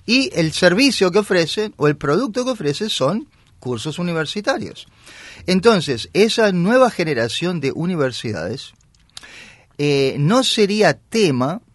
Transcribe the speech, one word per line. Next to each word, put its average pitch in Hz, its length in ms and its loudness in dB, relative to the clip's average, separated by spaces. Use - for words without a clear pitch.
y 247 280 0
el 165 180 0
servicio 190 580 2
que 180 100 2
ofrecen 202 580 -2
o 147 100 0
el 151 80 2
producto 196 480 -2
que 254 80 -4
ofrecen 208 380 -4
son 202 400 -2
cursos 123 380 -8
universitarios. 175 880 -6
Entonces, 175 680 2
esa 214 400 2
nueva 208 400 4
generación 156 680 -2
de 135 100 -2
universidades, 127 1000 -4
eh, 139 420 0
no 208 240 4
sería 208 520 2
tema, 156 680 0